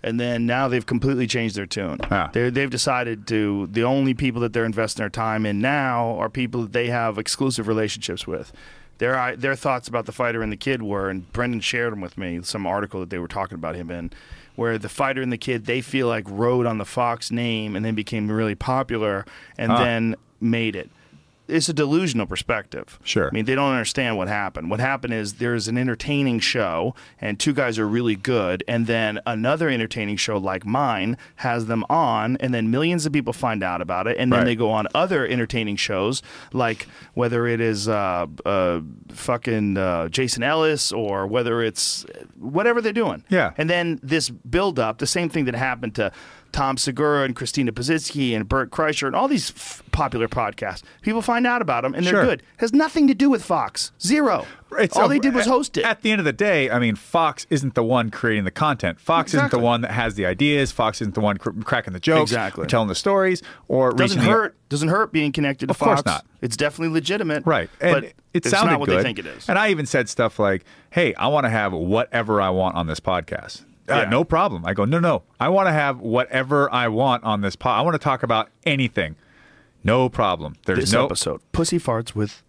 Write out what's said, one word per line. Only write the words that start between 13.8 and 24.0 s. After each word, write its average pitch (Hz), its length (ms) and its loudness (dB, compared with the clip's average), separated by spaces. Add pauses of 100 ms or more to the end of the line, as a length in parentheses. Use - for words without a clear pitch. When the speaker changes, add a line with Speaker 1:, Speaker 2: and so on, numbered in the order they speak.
Speaker 1:
in, 85 220 -8 (440)
where 113 220 0
the 98 120 -8
Fighter 135 340 -2
and 123 100 -2
the 110 60 -4
Kid, 117 260 -4
they 120 160 0
feel 127 260 0
like 113 220 0
rode 120 380 2
on 113 100 -2
the 101 80 -4
Fox 120 460 -2
name 113 440 -2
and 101 80 -2
then 113 120 -2
became 107 360 -4
really 107 240 0
popular 117 720 -2 (320)
and 113 140 0
Speaker 2:
Ah. 120 120 4
Speaker 1:
then 113 320 0 (240)
made 113 360 0
it. 87 160 -10 (560)
It's 160 220 0
a 160 40 -4
delusional 143 520 2
perspective. - 760 -6
Speaker 2:
Sure. 87 240 0
Speaker 1:
I - 40 -4
mean, 107 140 -2
they 131 80 0
don't 139 180 2
understand 120 460 -2